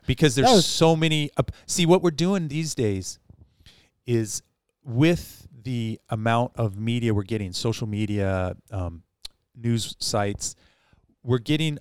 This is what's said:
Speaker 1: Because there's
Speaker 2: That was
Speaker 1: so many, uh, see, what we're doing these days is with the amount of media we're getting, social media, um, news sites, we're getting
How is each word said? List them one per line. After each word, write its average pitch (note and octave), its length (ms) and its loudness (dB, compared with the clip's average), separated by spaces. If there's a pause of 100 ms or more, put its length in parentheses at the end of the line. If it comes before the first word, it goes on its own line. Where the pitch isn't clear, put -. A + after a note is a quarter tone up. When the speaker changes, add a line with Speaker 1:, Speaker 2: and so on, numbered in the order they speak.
Speaker 1:
Because C3+ 280 2
there's D#3+ 140 4
Speaker 2:
That C4 60 8
was F3+ 120 6
Speaker 1:
so E3 300 4
many, D#3 420 0
uh, C3+ 40 4 (240)
see, F3 200 0
what F3 160 6
we're F3 80 2
doing E3+ 380 0
these D3+ 260 -4
days G2+ 440 -2 (880)
is A#2 360 -2 (420)
with D3 640 0 (160)
the A2+ 360 -4 (120)
amount A2+ 460 0
of G#2 220 -2
media A#2 360 0
we're G2+ 80 0
getting, G2 300 -6
social A2+ 340 -4
media, G2+ 680 -2 (140)
um, E2+ 320 -8 (520)
news A#2 440 -2
sites, - 560 -4 (680)
we're B2+ 160 0
getting D3+ 420 -2